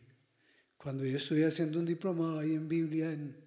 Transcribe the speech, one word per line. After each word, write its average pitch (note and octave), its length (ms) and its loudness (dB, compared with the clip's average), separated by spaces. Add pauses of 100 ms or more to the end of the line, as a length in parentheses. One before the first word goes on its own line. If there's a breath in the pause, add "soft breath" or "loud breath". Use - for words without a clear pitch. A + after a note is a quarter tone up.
(760 soft breath)
Cuando C3+ 280 -4
yo C3 120 0
estuve D#3 280 2
haciendo D#3+ 340 2
un E3+ 80 0
diplomado E3 520 0
ahí D#3 160 0
en D#3 140 -2
Biblia D#3+ 440 0
en D3 220 -6 (120)